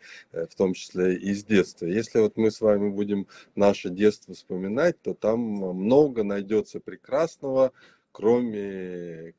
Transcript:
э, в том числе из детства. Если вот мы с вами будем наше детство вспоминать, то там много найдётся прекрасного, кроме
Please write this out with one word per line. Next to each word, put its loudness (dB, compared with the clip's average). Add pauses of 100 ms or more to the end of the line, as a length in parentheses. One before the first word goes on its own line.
(320)
э, -8
в -20
том 0
числе -2
из -4
детства. 0
Если -2
вот 2
мы 2
с -10
вами 2
будем -4 (280)
наше 2
детство 0
вспоминать, -4
то -6
там -2
много 2
найдётся -4
прекрасного, -2 (400)
кроме -2